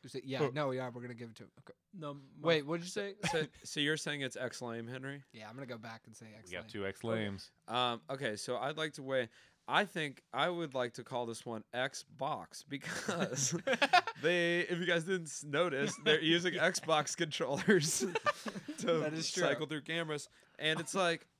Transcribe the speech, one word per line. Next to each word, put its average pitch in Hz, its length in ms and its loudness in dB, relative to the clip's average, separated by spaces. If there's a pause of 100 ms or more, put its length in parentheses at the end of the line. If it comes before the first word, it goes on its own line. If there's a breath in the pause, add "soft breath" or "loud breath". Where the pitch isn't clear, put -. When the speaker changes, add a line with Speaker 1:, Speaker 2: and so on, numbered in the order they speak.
Speaker 1:
Is 135 100 -14
it, 131 120 -4
"Yeah, 131 120 -2
Speaker 2:
Huh. 143 160 2
Speaker 1:
no, 147 160 2
yeah, 127 240 -2
we're 120 80 -12
gonna 123 140 -10
give 117 140 -12
it 110 80 -18
to 117 80 -16
him." - 60 -20 (100)
Okay. - 120 -20 (240)
Speaker 3:
No, 147 160 -8
my 143 60 -12 (280)
Speaker 1:
Wait, 156 200 6
what 170 140 0
did 175 40 -10
you 185 60 -8
say? 202 240 -6 (160)
Speaker 4:
So, 156 160 2 (160)
so - 160 -6
you're 147 180 4
saying 147 240 -4
it's 131 160 -4
X 123 240 -4
lame, 117 240 -6
Henry? 135 380 -10 (100)
Speaker 1:
Yeah, 107 160 -14
I'm 117 60 -14
gonna 135 100 -10
go 120 140 -8
back 113 260 -14
and 113 100 -20
say 113 120 -18 (100)
X 90 140 -20
Speaker 2:
We - 60 -6
got 87 60 -6
Speaker 1:
lame. 110 60 -16
Speaker 2:
two 101 160 -4
X - 180 -4
lames. 107 460 -2 (180)
Speaker 4:
Um, 120 340 0 (100)
okay, 135 240 -2
so 123 220 -4
I'd 143 200 -2
like 156 160 -2
to 147 80 -12
weigh, 131 280 0 (380 loud breath)
I 165 180 4
think 151 360 -4 (120)
I 147 160 2
would 170 260 -4
like 123 200 0
to 123 80 -10
call 123 220 -4
this 113 200 -8
one 113 180 -6 (100)
Xbox 131 920 -4
because 143 880 -2 (340)
Speaker 1:
<laughs> 370 320 4
Speaker 4:
they, 170 380 4
if 175 180 0
you 175 80 -2
guys 170 200 2
didn't 180 220 -2
s-, - 200 -8
notice, 147 560 2
they're 156 180 6
Speaker 1:
<laughs> - 0 -
Speaker 4:
using 170 340 4
Xbox 160 600 2
controllers 165 840 4
<laughs> 226 800 -2
to 254 60 -6 (140)
Speaker 1:
That 151 140 0
is 160 180 -2
true. 180 120 2
Speaker 4:
cycle 147 220 2
through 143 180 -4
cameras. 156 440 -4 (320 soft breath)
And 156 220 2
it's - 120 -6
like 175 320 2 (140)